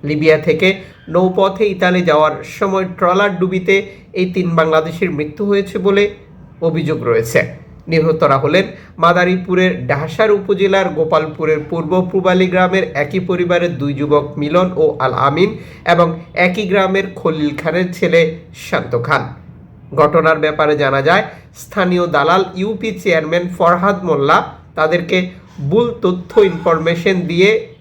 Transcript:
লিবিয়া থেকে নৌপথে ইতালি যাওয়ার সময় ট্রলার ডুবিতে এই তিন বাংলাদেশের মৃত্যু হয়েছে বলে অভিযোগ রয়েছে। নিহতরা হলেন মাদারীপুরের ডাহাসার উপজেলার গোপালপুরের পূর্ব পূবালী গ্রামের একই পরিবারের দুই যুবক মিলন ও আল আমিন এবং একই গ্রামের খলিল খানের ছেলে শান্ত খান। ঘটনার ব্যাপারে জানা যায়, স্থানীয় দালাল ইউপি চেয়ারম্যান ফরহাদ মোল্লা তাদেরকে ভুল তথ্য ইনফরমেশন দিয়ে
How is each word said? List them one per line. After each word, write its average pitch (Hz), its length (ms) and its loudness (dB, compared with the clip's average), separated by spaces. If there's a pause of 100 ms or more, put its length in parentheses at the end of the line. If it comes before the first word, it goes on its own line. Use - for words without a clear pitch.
লিবিয়া 151 300 4 (100)
থেকে 170 200 2 (460)
নৌপথে 190 500 2 (100)
ইতালি 180 260 0 (100)
যাওয়ার 151 240 4 (240)
সময় 190 280 -2 (120)
ট্রলার 190 420 2
ডুবিতে 185 360 0 (440)
এই 185 140 2
তিন 180 120 -2 (120)
বাংলাদেশের 160 580 0
মৃত্যু 151 340 -6
হয়েছে 196 260 -2 (100)
বলে 202 180 4 (640)
অভিযোগ 151 300 -2 (100)
রয়েছে। 113 320 2 (500)
নিহতরা 160 540 2
হলেন 175 200 2 (380)
মাদারীপুরের 180 680 2 (160)
ডাহাসার 156 500 0
উপজেলার 190 480 0 (120)
গোপালপুরের 156 640 0 (100)
পূর্ব 165 220 -4 (180)
পূবালী 185 420 2
গ্রামের 185 320 2 (180)
একই 185 260 -4
পরিবারের 175 520 0
দুই 143 180 -2
যুবক 147 260 2 (160)
মিলন 170 280 2 (140)
ও - 20 4 (200)
আল - 100 0 (140)
আমিন 175 220 2 (420)
এবং 170 140 4 (400)
একই 196 240 -2
গ্রামের 190 360 0 (120)
খলিল 156 320 -2 (100)
খানের 175 360 -2
ছেলে 170 240 2 (460)
শান্ত 120 260 -4 (140)
খান। 143 160 0 (760)
ঘটনার 156 440 4
ব্যাপারে 151 380 0
জানা 135 260 2
যায়, 196 160 4 (380)
স্থানীয় 180 420 0 (100)
দালাল 165 280 2 (180)
ইউপি 214 300 -4 (120)
চেয়ারম্যান 170 420 0 (120)
ফরহাদ 180 400 2 (100)
মোল্লা 147 320 2 (400)
তাদেরকে 170 400 0 (520)
ভুল 233 160 2 (180)
তথ্য 180 280 -2 (180)
ইনফরমেশন 165 680 0 (140)
দিয়ে 185 200 2 (300)